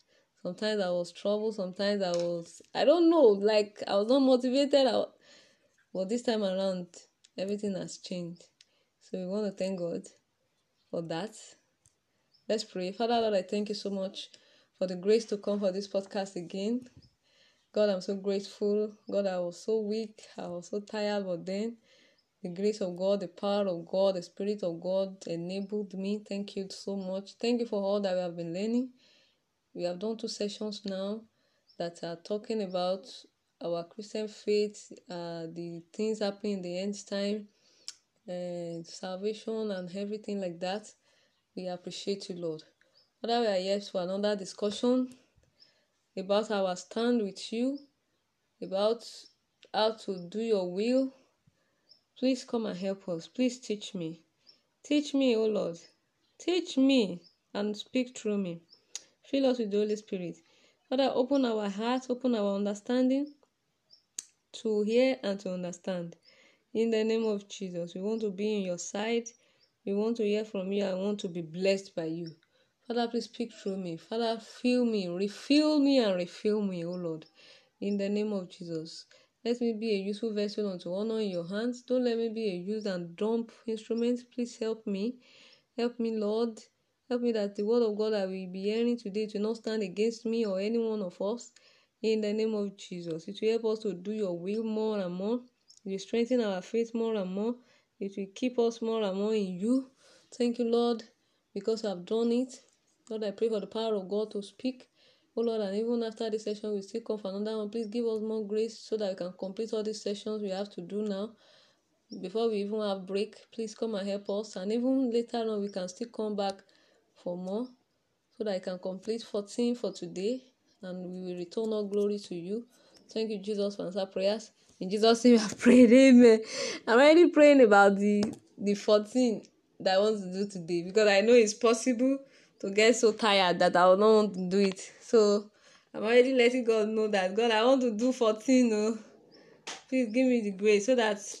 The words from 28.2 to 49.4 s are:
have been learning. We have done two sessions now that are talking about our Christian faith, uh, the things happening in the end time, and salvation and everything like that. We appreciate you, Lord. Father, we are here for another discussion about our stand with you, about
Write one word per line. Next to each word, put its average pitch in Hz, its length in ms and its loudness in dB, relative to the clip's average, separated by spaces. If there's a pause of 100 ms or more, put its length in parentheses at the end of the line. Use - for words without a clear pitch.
have 175 140 -6
been 170 180 -8
learning. 233 360 -2 (840)
We 175 80 -8
have 180 160 -4
done 220 180 -6
two 226 100 -10
sessions 208 580 -6
now 196 360 -6 (560)
that 170 260 -8
are 170 120 -8
talking 208 480 -6
about 180 420 -4 (580)
our 170 200 -4
Christian 214 440 -10
faith, 208 640 -2 (200)
uh, 170 420 -8
the 170 300 -10 (100)
things 220 260 -2
happening 202 340 -4
in 190 100 -6
the 175 160 -6
end 202 160 -4 (120)
time, 202 400 -4 (800)
and 175 600 -8
salvation 208 800 -8
and 185 260 -8
everything 202 460 -8
like 175 200 -6
that. 190 300 -6 (640)
We 185 120 -8
appreciate 180 640 -8
you, 185 60 -8
Lord. 165 280 -8 (560)
Father, 233 220 0
we 226 60 2
are 196 80 2
here 190 260 0
for 196 200 -6
another 202 340 0
discussion 226 760 -2 (1080)
about 202 360 0
our 190 240 0
stand 233 460 -2
with 190 300 -8
you, 254 260 -2 (840)
about 202 420 -2 (720)